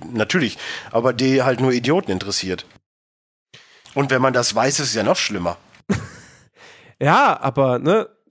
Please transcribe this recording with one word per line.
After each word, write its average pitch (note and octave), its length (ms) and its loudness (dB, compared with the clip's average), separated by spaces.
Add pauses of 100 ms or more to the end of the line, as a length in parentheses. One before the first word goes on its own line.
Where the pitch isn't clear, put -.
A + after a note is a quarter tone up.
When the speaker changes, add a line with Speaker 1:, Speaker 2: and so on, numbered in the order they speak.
(120)
Speaker 1:
natürlich, A#2 460 -2 (340)
aber A#2 220 2
die C3 300 2
halt B2+ 160 2
nur C3 120 2
Idioten B2 400 0
interessiert. F#2 540 -4 (1300)
Und C3+ 160 -2
wenn C3 120 2
man C3 120 2
das A#2+ 200 0
weiß, B2+ 260 0
ist C3+ 100 -4
es G#2+ 40 -4
ja A2 100 -2
noch C#3+ 140 2
schlimmer. F2 400 -4 (320)
Speaker 2:
<laughs> - 80 -2 (1040)
Ja, C3+ 400 4
aber, C3 380 2
ne, F3 320 0 (220)